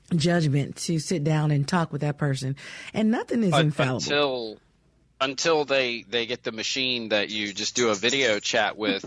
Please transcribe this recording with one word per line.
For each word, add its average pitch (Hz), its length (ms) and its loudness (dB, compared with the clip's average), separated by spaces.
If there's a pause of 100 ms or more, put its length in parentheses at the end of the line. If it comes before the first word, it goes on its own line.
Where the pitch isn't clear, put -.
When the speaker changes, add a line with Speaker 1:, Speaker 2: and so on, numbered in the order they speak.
(160)
Speaker 1:
judgment 156 600 2
to 165 240 -2
sit 160 240 -2
down 156 260 2
and 139 180 2
talk 170 240 0
with 143 100 -6
that 147 180 -2
person. 135 360 -2 (380)
And 220 160 2
nothing 247 340 0
is 180 80 4
Speaker 2:
But 147 140 4
Speaker 1:
infallible. 135 320 0
Speaker 2:
until, 131 600 -2 (640)
until 143 460 2
they, 127 420 0
they 117 200 -2
get 120 160 -6
the 123 80 -4
machine 117 580 -4
that 101 220 0
you 104 200 -4
just 95 240 -6
do 120 140 4
a 104 60 4
video 117 440 2
chat 104 380 0
with 98 300 -2